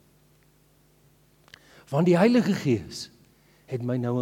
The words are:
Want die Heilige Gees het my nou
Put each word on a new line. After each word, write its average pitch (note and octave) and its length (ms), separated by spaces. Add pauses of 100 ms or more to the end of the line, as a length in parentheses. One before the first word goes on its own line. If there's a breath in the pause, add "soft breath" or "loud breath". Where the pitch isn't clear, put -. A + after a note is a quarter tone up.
(1900 loud breath)
Want E3+ 160
die E3+ 80
Heilige G#3+ 400
Gees A2 520 (600 soft breath)
het A#2+ 160
my B2 160
nou A#2+ 220